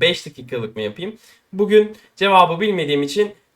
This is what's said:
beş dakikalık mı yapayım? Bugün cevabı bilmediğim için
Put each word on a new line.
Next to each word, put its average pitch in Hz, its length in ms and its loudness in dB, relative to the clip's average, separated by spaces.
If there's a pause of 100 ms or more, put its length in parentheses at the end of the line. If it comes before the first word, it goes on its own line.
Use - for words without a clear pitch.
beş 170 240 0
dakikalık 123 500 -10
mı 110 60 -8
yapayım? 165 360 -8 (360)
Bugün 214 440 2 (180)
cevabı 180 460 4
bilmediğim 156 420 -2
için 208 320 -4 (200)